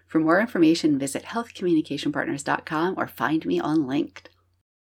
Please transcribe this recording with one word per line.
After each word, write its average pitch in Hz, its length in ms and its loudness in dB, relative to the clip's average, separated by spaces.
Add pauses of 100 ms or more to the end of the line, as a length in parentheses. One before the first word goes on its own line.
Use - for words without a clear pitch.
For 160 140 0
more 160 200 4
information, 165 580 4
visit - 260 -6
health - 300 -8
communication 160 580 0
partners 143 300 -4
dot 143 240 -4
com 165 320 -2
or - 80 -2
find 147 400 -4
me 180 140 0
on 151 240 0
LinkedIn. - 420 -6 (640)